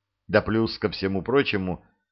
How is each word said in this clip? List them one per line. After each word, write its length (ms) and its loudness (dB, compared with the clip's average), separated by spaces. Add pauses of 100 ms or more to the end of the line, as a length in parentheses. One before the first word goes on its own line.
(280)
да 140 4
плюс 380 0
ко 100 0
всему 320 -2
прочему 640 0 (260)